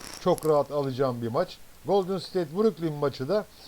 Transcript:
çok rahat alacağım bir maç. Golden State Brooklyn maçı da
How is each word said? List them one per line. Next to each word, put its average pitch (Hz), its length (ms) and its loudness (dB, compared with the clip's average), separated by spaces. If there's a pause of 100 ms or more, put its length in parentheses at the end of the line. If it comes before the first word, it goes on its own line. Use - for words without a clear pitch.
(200)
çok 175 260 2
rahat 147 260 4
alacağım 131 500 0
bir 117 60 -2
maç. 147 300 -2 (280)
Golden 190 320 2
State 170 400 -4
Brooklyn 180 360 2
maçı 143 360 -2
da 202 160 2 (220)